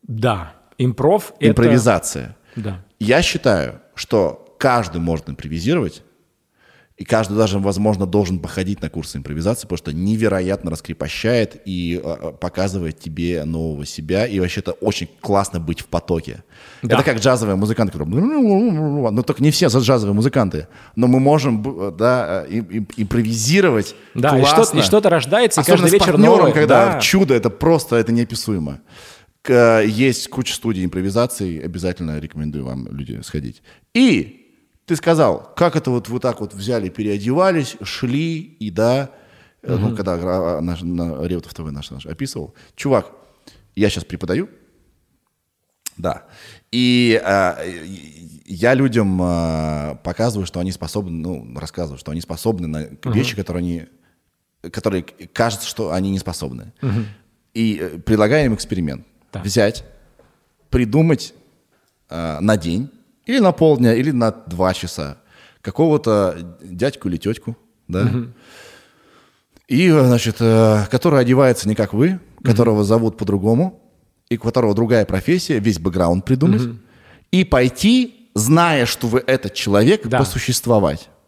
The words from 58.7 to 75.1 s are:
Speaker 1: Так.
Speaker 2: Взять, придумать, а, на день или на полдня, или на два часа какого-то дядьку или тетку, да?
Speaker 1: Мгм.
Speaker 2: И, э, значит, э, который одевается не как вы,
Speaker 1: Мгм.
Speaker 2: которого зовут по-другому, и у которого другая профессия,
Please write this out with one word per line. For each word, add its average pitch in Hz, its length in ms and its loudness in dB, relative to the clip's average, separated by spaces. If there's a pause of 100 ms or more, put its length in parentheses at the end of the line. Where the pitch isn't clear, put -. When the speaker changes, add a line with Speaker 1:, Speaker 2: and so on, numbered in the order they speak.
Speaker 1:
Так. 92 120 -10
Speaker 2:
Взять, 104 400 0 (880)
придумать, 127 640 0 (760)
а, 80 320 -8
на 107 160 2
день 90 320 -4 (380)
или 254 140 0
на 190 120 4
полдня, 131 420 4
или 127 160 0
на 117 200 2
два 92 420 -2
часа 76 460 -8 (420)
какого-то 101 1040 0
дядьку 92 460 -6
или 87 100 -4
тетку, 113 360 -6 (340)
да? 95 160 -2
Speaker 1:
Мгм. 120 280 -2 (1400)
Speaker 2:
И, 151 220 2
э, 151 160 6
значит, 120 340 2
э, 113 500 4
который 139 300 2
одевается 123 480 4
не 107 60 0
как 104 180 -2
вы, 139 200 2
Speaker 1:
Мгм. 185 80 -6 (220)
Speaker 2:
которого 113 420 4
зовут 113 340 2
по-другому, 107 640 0 (480)
и 117 80 -2
у - 20 -10
которого 113 340 0
другая 113 300 2
профессия, 143 540 -2